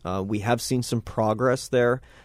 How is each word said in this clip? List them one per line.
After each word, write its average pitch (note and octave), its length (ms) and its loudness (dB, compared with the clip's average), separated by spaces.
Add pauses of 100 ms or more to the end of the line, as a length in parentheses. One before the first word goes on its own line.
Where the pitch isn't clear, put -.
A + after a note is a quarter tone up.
Uh, F#2 220 -4
we G#2 140 -2
have A#2 220 0
seen B2+ 220 0
some A#2+ 180 -2
progress A2+ 680 0
there. B2 320 2 (240)